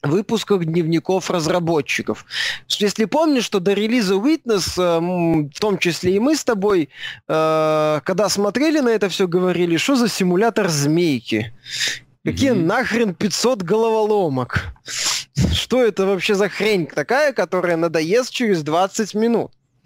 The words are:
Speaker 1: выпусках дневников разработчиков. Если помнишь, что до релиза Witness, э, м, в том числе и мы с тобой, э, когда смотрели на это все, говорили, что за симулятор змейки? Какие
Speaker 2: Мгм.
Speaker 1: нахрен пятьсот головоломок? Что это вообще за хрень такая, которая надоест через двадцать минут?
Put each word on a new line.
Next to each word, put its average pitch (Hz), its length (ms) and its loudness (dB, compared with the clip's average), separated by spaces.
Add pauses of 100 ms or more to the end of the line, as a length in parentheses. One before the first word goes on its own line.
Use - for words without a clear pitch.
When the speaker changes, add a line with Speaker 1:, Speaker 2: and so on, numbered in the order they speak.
Speaker 1:
выпусках 190 600 0
дневников 165 680 0
разработчиков. 160 920 -2 (440)
Если 208 360 0
помнишь, 285 380 2
что - 160 -2
до 196 140 0
релиза 208 400 0
Witness, 214 640 0
э, 175 220 2
м, 165 500 0
в - 100 -16
том 208 200 0
числе 180 360 0
и 202 40 2
мы 277 160 2
с - 80 -4
тобой, 196 460 0 (380)
э, 156 760 2
когда 185 260 0
смотрели 247 500 0
на 254 100 2
это 208 200 0
все, 185 180 0
говорили, 175 500 2
что 277 180 0
за 240 120 2
симулятор 196 600 2
змейки? 143 840 0 (720)
Какие 214 280 2
Speaker 2:
Мгм. 180 160 2
Speaker 1:
нахрен 214 480 0
пятьсот 214 480 0
головоломок? 208 1040 0 (880)
Что 247 300 0
это 196 220 0
вообще 196 300 0
за 196 140 0
хрень 190 380 0
такая, 254 460 0
которая 180 440 0
надоест 170 540 0
через 202 320 0
двадцать 185 520 0
минут? 220 360 0 (340)